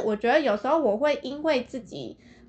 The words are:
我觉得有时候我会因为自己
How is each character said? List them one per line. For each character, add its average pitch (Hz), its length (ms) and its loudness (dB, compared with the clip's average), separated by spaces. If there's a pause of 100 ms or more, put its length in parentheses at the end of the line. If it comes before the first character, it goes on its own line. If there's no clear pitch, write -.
我 220 120 0
觉 226 120 -2
得 294 120 6
有 220 160 2
时 208 100 -4
候 320 140 2
我 214 160 2
会 294 260 0
因 277 220 -8
为 277 180 2
自 262 160 -10
己 143 380 -12 (320)